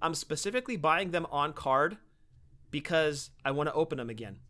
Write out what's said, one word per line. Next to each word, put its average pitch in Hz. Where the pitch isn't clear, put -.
I'm 160
specifically 220
buying 165
them 165
on 147
card 147
because 151
I 135
wanna 147
open 156
them 117
again. 110